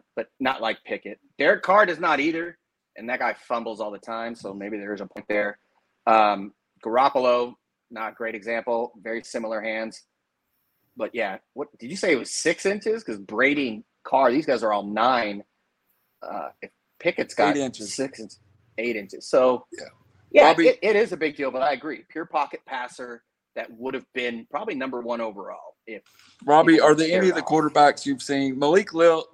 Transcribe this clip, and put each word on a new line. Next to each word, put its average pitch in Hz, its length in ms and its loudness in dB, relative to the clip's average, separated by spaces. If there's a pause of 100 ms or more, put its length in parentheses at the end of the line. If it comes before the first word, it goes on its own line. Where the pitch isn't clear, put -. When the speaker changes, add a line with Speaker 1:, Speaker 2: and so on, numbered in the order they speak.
(160)
Speaker 1:
but 113 120 -6 (120)
not 131 200 -2
like 110 240 -4
Pickett. 104 360 -10 (180)
Derek 180 240 2
Carr 202 240 6
does 160 140 -4
not 143 180 0
either, 165 400 -4 (380)
and 113 140 -14
that 127 80 -4
guy 120 160 -2
fumbles 113 460 -8
all 104 100 -8
the 101 80 -14
time, 117 360 -10
so 98 200 -12
maybe 101 240 -8
there 101 160 -8
is 101 80 -10
a 95 40 -12
point - 220 -18
there. 104 300 -4 (480)
Um, 104 460 2 (300)
Garoppolo, 123 720 0 (360)
not 110 220 -10
a - 20 -18
great 113 200 -8
example, 117 580 -4 (100)
very 113 200 -8
similar 110 380 -8
hands. 110 440 -8 (960)
But, 110 160 -6
yeah, 101 220 -4 (160)
what - 260 -14
did 120 120 -14
you 190 60 -12
say 190 160 0
it 127 60 0
was 104 120 -8
six - 340 -4
inches? 214 400 -4
'Cause 107 140 -8
Brady 127 500 -2
and 107 160 -10 (180)
Carr, 131 300 2
these 151 140 0
guys 127 160 0
are 107 100 2
all 101 140 -2
nine. 107 580 0 (800)
Uh, 85 260 -10 (140)
if - 80 -18 (280)
Pickett's - 360 -4
got 101 200 2
Speaker 2:
Eight 143 60 -2
inches. 120 320 -8
Speaker 1:
six 135 260 -6
and 107 160 -16 (440)
eight 117 180 -2
inches. - 300 -12
So, 127 460 2
Speaker 2:
Yeah. - 120 -14 (460)
Speaker 1:
yeah, - 160 8
Speaker 2:
Robbie 165 220 6
Speaker 1:
it, 160 120 2
it 202 160 2
is 202 160 2
a 165 60 -10
big 147 180 -4
deal, 135 140 -4
but 127 100 -4
I 139 120 0
agree. 135 360 -10
Pure 165 180 -10
pocket 147 380 -4
passer 123 600 -12 (300)
that 117 180 -10
would 123 200 -10
have 127 220 -10
been 120 360 -6
probably 202 240 -6
number 131 280 -6
one 117 180 -4
overall 98 560 -10 (100)
if 110 160 -14 (440)
Speaker 2:
Robbie, 160 280 8
Speaker 1:
people 143 120 6
Speaker 2:
are 151 80 8
there 160 240 0
any 190 100 4
of 175 60 2
the 156 80 -2
Speaker 1:
cared 156 280 2
about 147 200 8
him. - 40 2
Speaker 2:
quarterbacks - 120 -10
you've 139 160 -4
seen? 135 360 -2
Malik 165 360 2
Lil-, 165 400 4